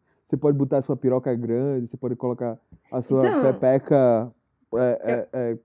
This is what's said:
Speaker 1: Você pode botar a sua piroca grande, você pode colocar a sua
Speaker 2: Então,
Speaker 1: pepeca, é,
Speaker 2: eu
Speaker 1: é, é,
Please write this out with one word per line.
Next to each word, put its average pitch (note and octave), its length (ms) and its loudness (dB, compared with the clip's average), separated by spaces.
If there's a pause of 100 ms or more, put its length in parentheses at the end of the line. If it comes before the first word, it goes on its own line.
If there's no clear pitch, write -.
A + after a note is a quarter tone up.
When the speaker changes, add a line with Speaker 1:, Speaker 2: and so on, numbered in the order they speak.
(280)
Speaker 1:
Você D3+ 80 -2
pode C#3+ 220 2
botar C#3 200 0
a C3 40 0
sua C#3 140 -4
piroca B2+ 380 -2
grande, A#2+ 540 -4
você - 80 -16
pode B2 200 -6
colocar A#2+ 420 -6 (340)
a C3 80 -4
sua C3 260 2
Speaker 2:
Então, D#4+ 160 2
Speaker 1:
pepeca, C3 880 2 (440)
é, - 20 -2
Speaker 2:
eu - 20 0 (300)
Speaker 1:
é, A#2+ 240 -2
é, A#2 320 -4